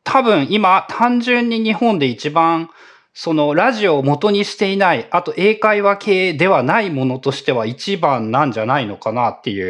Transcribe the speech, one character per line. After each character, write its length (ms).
多 200
分 260
今、 400
単 300
純 300
に 120
日 120
本 260
で 80
一 220
番、 420
そ 200
の、 220
ラ 160
ジ 160
オ 100
を 60
元 260
に 160
し 100
て 160
い 60
な 160
い、 160
あ 140
と 140
英 180
会 260
話 160
系 360
で 140
は 140
な 200
い 100
も 120
の 140
と 140
し 100
て 100
は 140
一 320
番 320
な 160
ん 60
じ 80
ゃ 80
な 120
い 60
の 100
か 160
な 180
っ 120
て 80
い 100